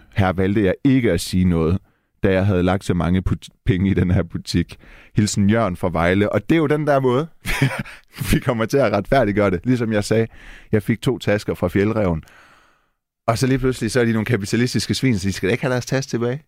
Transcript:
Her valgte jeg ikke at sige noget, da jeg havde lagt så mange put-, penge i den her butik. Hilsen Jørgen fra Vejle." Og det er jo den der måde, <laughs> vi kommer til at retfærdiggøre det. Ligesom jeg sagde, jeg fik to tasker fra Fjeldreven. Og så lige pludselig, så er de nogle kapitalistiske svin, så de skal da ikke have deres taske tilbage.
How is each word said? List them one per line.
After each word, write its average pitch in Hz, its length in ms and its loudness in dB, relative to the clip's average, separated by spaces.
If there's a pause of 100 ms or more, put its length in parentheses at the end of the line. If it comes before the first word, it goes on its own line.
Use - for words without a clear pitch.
(160)
Her 92 180 2
valgte 98 300 0
jeg 92 200 2
ikke 127 280 2
at 85 100 0
sige 92 240 0
noget, 85 340 2 (440)
da 98 80 2
jeg 95 140 2
havde 92 180 2
lagt 92 220 0
så 104 80 -2
mange 85 280 0
put-, - 280 -6 (160)
penge 98 240 2
i 95 40 2
den 90 180 0
her 95 120 2
butik. - 540 -4 (380)
Hilsen 104 340 2
Jørgen 107 260 0
fra 92 140 -4
Vejle." 87 420 2
Og - 180 -2
det 156 60 4
er 165 40 4
jo 151 80 2
den 151 200 0
der 139 120 4
måde, 131 280 0 (480)
<laughs> - 560 -10
vi 156 80 2
kommer 113 260 -2
til 139 120 0
at 120 140 2
retfærdiggøre 101 600 0
det. 87 120 -2
Ligesom 117 300 0
jeg 104 100 0
sagde, 110 240 0 (440)
jeg 107 120 2
fik - 180 -2
to 127 160 0
tasker 101 360 -2
fra 90 140 -2
Fjeldreven. 95 560 0 (1040)
Og 113 100 0
så 127 100 0
lige 127 120 2
pludselig, 123 320 -2
så 127 80 0
er 120 60 4
de 117 60 2
nogle 110 140 0
kapitalistiske 113 680 -2
svin, 120 260 0
så 92 80 -4
de 95 60 -2
skal - 160 -4
da - 20 0
ikke - 120 -2
have 131 80 -2
deres 123 140 -2
taske 131 240 -4
tilbage. 120 380 -4